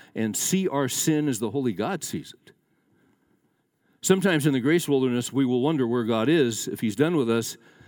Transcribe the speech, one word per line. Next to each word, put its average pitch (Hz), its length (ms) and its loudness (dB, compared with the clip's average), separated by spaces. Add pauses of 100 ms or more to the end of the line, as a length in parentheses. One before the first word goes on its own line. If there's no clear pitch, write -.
(140)
and 107 220 -2
see 185 320 0
our 139 220 -2
sin 151 400 0
as 117 100 -2
the 110 120 -4
holy 127 200 -2
God 127 320 -4
sees - 300 -10
it. - 180 -20 (1500)
Sometimes 185 440 2
in 151 60 4
the 135 80 2
grace 151 300 2
wilderness, 131 420 0
we 135 140 2
will 123 160 2
wonder 135 260 0
where 120 160 0
God 110 240 0
is, 135 400 2
if - 140 -8
he's 107 160 -2
done 160 180 2
with 127 140 0
us, 117 260 -2 (320)